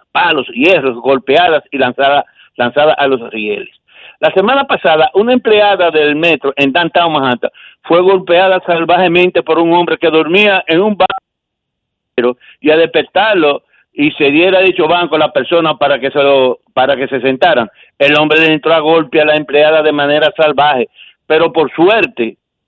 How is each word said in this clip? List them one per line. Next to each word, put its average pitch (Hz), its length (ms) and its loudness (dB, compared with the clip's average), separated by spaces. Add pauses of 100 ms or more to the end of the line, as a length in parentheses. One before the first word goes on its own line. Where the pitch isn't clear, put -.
(120)
palos, 160 420 -2
hierros, 135 440 0
golpeadas 139 640 0 (100)
y 139 60 -6
lanzada-, 135 460 0 (320)
lanzada 143 380 0
a 143 120 -2
los 117 240 -4
rieles. 104 400 -8 (500)
La 156 120 0
semana 254 320 0
pasada, 160 500 0
una 226 180 2
empleada 202 580 2
del 151 260 0
metro 156 400 -2
en 139 160 -2
Downtown 170 400 -2
Manhattan 135 380 -2 (340)
fue 170 160 2
golpeada 185 680 2
salvajemente 175 760 0
por 160 160 -2
un 170 160 0
hombre 165 240 0
que 165 100 -2
dormía 180 580 0
en 165 140 0
un 208 160 -2
banco - 1400 -6 (220)
y 147 100 0
a 156 60 2
despertarlo 165 840 0 (300)
y 147 200 -2
se 139 180 -2
diera 185 300 2
dicho 180 280 0
banco 170 280 -2
a 156 40 -2
la 151 120 -2
persona 151 440 -2
para 143 220 -2
que 127 120 -6
se 143 120 -2
lo, 135 380 2 (140)
para 131 220 0
que 131 120 -6
se 131 120 -4
sentaran. 131 480 0 (300)
El 143 200 2
hombre 156 220 2
le 160 120 2
entró 156 220 0
a 160 60 2
golpe 156 400 0
a 151 40 2
la 151 120 2
empleada 151 460 2
de 151 100 0
manera 147 440 0
salvaje, 143 520 0 (380)
pero 160 260 0
por 160 220 0
suerte, 160 600 0 (320)